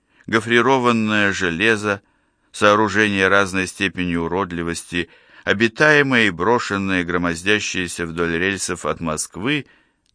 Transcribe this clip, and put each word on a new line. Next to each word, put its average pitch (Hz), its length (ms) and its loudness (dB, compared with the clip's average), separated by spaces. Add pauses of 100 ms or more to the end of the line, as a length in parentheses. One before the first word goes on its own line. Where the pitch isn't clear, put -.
(260)
гофрированное 113 1080 2
железо, 98 680 -2 (520)
сооружения 104 760 2
разной 95 400 2
степени 90 480 -4
уродливости, 85 960 -6 (340)
обитаемые 123 840 2
и 98 40 2
брошенные, 95 720 0
громоздящиеся 87 1040 -2
вдоль 82 300 -2
рельсов 92 480 -4
от 78 140 -2
Москвы 85 680 -6 (460)